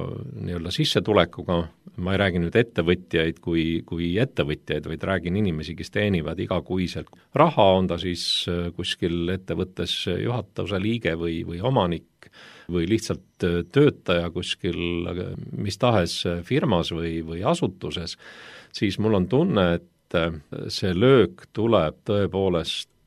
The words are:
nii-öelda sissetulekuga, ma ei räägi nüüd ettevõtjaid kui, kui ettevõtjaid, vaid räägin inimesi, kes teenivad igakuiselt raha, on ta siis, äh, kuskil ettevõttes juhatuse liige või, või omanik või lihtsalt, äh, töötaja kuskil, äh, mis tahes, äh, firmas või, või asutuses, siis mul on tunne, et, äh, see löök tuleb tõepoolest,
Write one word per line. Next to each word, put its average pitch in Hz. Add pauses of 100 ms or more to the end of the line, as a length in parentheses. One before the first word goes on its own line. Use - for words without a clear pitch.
(320)
nii-öelda 87
sissetulekuga, 92 (380)
ma 92
ei 95
räägi 90
nüüd 85
ettevõtjaid 82
kui, 85 (220)
kui 85
ettevõtjaid, 76
vaid 78
räägin 90
inimesi, 80
kes -
teenivad 92
igakuiselt 90 (220)
raha, 135 (100)
on 92
ta 85
siis, 90 (220)
äh, 87
kuskil 85
ettevõttes 90 (160)
juhatuse 101
liige 113
või, 85
või 87
omanik 101 (380)
või 85
lihtsalt, -
äh, 87
töötaja 87
kuskil, 87
äh, 87 (280)
mis 101
tahes, 107
äh, 87
firmas 117
või, 82
või 85
asutuses, 95 (540)
siis 98
mul 107
on 90
tunne, 127
et, -
äh, 82 (340)
see 95
löök 113
tuleb 101
tõepoolest, 95 (160)